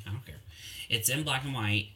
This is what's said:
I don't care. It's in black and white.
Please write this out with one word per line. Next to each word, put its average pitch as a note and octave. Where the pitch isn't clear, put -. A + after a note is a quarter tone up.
I G2
don't G#2+
care. -
It's -
in D3
black C3+
and C3+
white. G#2